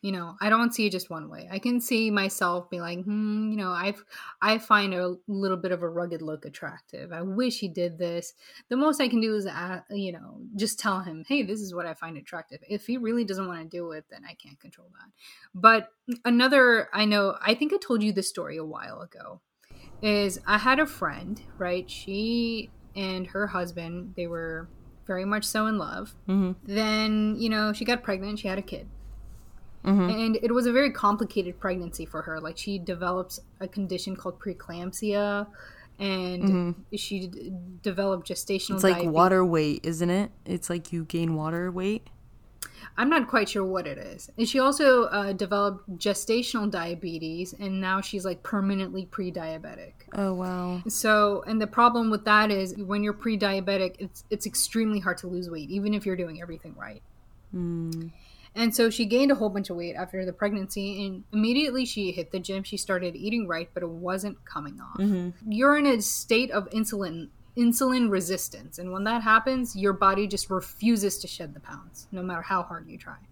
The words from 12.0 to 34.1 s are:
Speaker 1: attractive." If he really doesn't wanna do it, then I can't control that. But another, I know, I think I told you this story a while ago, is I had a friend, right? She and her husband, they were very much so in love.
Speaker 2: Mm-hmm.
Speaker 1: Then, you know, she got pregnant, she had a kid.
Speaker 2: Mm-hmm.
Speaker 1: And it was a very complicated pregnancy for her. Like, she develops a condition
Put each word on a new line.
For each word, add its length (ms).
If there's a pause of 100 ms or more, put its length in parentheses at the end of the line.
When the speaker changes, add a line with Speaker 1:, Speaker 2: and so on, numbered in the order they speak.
Speaker 1:
attractive." 500
If 180
he 120
really 260
doesn't 240
wanna 160
do 280
it, 180
then 140
I 100
can't 260
control 320
that. 180 (440)
But 340 (360)
another, 680
I 120
know, 360
I 140
think 180
I 60
told 240
you 100
this 160
story 300
a 60
while 360
ago, 400 (600)
is 440
I 120
had 200
a 80
friend, 540 (180)
right? 320
She 800 (240)
and 340
her 200
husband, 680
they 100
were 420 (380)
very 180
much 200
so 220
in 120
love. 360 (140)
Speaker 2:
Mm-hmm. 240 (120)
Speaker 1:
Then, 760
you 100
know, 240
she 120
got 180
pregnant, 360
she 100
had 100
a 40
kid. 260 (960)
Speaker 2:
Mm-hmm. 260
Speaker 1:
And 320
it 100
was 140
a 60
very 180
complicated 680
pregnancy 460
for 160
her. 180
Like, 180
she 200
develops 600 (220)
a 80
condition 480